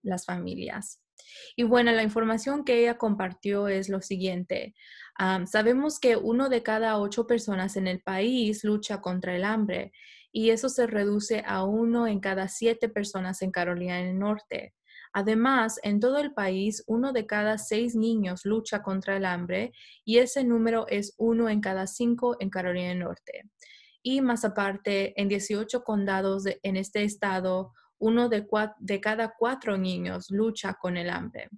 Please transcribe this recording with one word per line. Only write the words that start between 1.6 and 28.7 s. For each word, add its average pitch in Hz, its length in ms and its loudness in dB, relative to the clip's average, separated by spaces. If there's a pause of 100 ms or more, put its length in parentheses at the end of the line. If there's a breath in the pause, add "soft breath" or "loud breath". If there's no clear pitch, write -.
bueno, 240 300 6
la 220 100 4
información 226 640 0
que 240 160 4
ella 233 160 2
compartió 202 720 0
es 190 200 -2
lo 190 140 -2
siguiente. 185 720 -4 (400 loud breath)
Am, 190 320 0
sabemos 247 520 2
que 233 180 6
uno 247 340 2
de 233 120 2
cada 220 360 2
ocho 208 280 0
personas 202 520 0
en 190 80 0
el 185 160 -2
país 214 600 0
lucha 208 380 -2
contra 180 360 -2
el 180 80 0
hambre 208 480 -2 (380 loud breath)
y 226 200 2
eso 226 180 2
se 247 180 2
reduce 208 600 0
a 190 180 -2
uno 233 440 2
en 202 120 0
cada 190 280 -2
siete 226 420 0
personas 190 500 -4
en 190 120 -2
Carolina 180 440 -2
del 180 220 -2
Norte. - 560 -4 (420 loud breath)
Además, 220 680 2
en 208 160 2
todo 262 180 2
el 285 160 -2
país, 196 540 -2
uno 240 240 0
de 226 120 -2
cada 214 320 0
seis 233 380 -2
niños 214 500 0
lucha 214 380 -2
contra 190 340 -2
el 196 80 0
hambre 180 480 -2 (320 loud breath)
y 226 140 6
ese 254 240 4
número 226 460 2
es 202 300 -4
uno 226 300 2
en 214 120 2
cada 190 260 -2
cinco 240 540 0
en 196 100 -2
Carolina 180 380 -2
del 180 100 -2
Norte. 175 500 -8 (540 loud breath)
Y 269 200 2
más 240 220 2
aparte, 196 760 0
en 202 80 2
dieciocho 208 560 -2
condados 196 580 0
de, 196 220 -4
en 196 120 0
este 196 280 -2
estado, 190 680 -2 (260 soft breath)
uno 233 300 4
de 208 160 0
cua-, 214 360 0